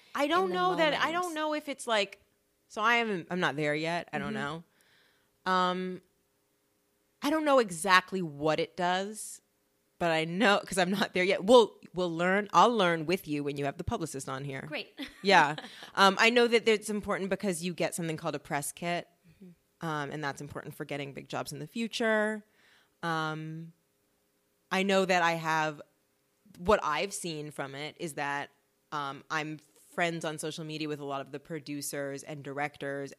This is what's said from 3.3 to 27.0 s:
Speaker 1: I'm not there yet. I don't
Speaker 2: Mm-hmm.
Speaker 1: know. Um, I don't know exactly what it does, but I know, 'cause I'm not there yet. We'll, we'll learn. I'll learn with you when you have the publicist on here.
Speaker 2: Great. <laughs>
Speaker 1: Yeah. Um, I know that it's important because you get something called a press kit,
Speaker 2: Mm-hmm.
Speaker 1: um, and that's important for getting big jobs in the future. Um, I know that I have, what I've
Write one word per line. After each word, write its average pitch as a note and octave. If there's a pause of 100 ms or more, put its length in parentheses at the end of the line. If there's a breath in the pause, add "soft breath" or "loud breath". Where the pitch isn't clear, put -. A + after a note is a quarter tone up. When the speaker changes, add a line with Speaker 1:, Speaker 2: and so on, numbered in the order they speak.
Speaker 1:
I'm F3+
not C#3+
there D3+
yet. E3
I D3+
don't C#3+
Speaker 2:
Mm-hmm. C#3+ (840 soft breath)
Speaker 1:
know. F#3
Um, F#3 (1200)
I C#4+
don't D#4
know C#4
exactly F#3
what D3+
it -
does, F#3+ (580)
but E3+
I D#3+
know, G3+
'cause F#3+
I'm F3+
not -
there F3+
yet. F#3
We'll, A3+ (200)
we'll F3
learn. F#3
I'll G3+
learn E3+
with F3
you D3
when C#3+
you C#3+
have C#3
the F3+
publicist E3
on C3+
here. C3+
Speaker 2:
Great. B3+ (200)
<laughs> -
Speaker 1:
Yeah. D#3+ (380 loud breath)
Um, G3
I A3+
know A#3+
that A3+
it's G#3+
important G3
because F#3
you F3+
get E3
something D#3+
called D#3
a C#3+
press C#3+
kit, F3 (220)
Speaker 2:
Mm-hmm. -
Speaker 1:
um, D3
and D3+
that's C3+
important C#3+
for D#3
getting C#3+
big C#3
jobs C3
in C#3
the D3+
future. A3 (600 soft breath)
Um, D#3+ (960)
I F#3+
know F#3+
that F3+
I E3+
have, D#3+ (800)
what F#3
I've D#3+